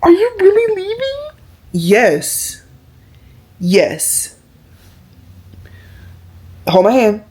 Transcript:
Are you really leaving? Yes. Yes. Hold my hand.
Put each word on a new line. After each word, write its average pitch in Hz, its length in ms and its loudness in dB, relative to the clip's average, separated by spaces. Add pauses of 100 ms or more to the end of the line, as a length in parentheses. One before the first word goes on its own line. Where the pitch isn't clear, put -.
Are 339 80 4
you 427 280 2
really 415 440 2
leaving? 539 560 -10 (340)
Yes. 175 880 -2 (960)
Yes. - 800 -2 (2250)
Hold 185 180 2
my 208 80 2
hand. 220 380 0